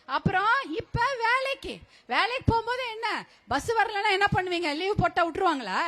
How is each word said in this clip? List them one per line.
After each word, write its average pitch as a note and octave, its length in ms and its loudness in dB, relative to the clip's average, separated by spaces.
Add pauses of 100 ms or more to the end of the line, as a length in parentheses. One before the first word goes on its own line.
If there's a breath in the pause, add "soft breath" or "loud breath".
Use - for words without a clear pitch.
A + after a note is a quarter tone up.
அப்புறம் F#4+ 480 2 (160)
இப்ப G#4+ 300 -6 (160)
வேலைக்கு, A#4 640 -2 (280 soft breath)
வேலைக்கு G#4 400 0
போகும்போது A#4 440 0
என்ன, G#4+ 360 -6 (220 soft breath)
பஸ் C#4 240 -2
வரலன்னா G#4 380 0
என்ன G4 160 2 (100)
பண்ணுவீங்க? F4 380 -2
லீவு F#4 200 -2
போட்டா F4 320 2
விட்டுருவாங்களா? C#4+ 600 0